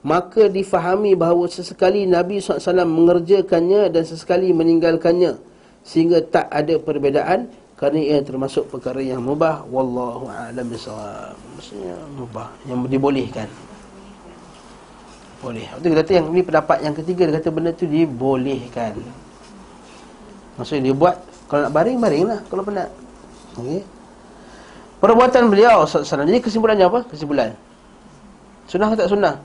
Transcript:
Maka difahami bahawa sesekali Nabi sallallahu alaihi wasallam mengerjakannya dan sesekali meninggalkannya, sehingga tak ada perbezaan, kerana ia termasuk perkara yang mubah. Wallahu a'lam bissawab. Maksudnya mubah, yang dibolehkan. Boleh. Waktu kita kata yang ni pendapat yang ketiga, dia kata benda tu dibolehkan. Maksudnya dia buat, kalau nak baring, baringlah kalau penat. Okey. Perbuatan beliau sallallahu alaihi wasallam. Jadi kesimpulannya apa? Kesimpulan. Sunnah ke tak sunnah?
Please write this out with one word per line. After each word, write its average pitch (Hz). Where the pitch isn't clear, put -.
Maka 180
difahami 190
bahawa 175
sesekali 185
Nabi 180
sallallahu 151
alaihi -
wasallam 175
mengerjakannya 175
dan 165
sesekali 180
meninggalkannya, 165
sehingga 170
tak 165
ada 151
perbezaan, 147
kerana 143
ia 143
termasuk 135
perkara 131
yang 127
mubah. 151
Wallahu 123
a'lam 120
bissawab. 107
Maksudnya 185
mubah, 117
yang 123
dibolehkan. 131
Boleh. 113
Waktu 160
kita 156
kata 160
yang 170
ni 180
pendapat 160
yang 151
ketiga, 170
dia 156
kata 165
benda 165
tu 170
dibolehkan. 127
Maksudnya 135
dia -
buat, 165
kalau 147
nak 135
baring, 214
baringlah 208
kalau 190
penat. 196
Okey. 143
Perbuatan 240
beliau 208
sallallahu 151
alaihi 139
wasallam. 147
Jadi 240
kesimpulannya 214
apa? 214
Kesimpulan. 143
Sunnah 202
ke -
tak 170
sunnah? 196